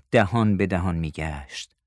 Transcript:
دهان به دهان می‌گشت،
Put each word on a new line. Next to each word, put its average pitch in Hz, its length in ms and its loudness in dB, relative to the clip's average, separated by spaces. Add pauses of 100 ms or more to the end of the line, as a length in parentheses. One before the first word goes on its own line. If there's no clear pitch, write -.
(120)
دهان 107 460 4
به 98 100 2
دهان 87 280 -2
می‌گشت، 78 800 -8 (120)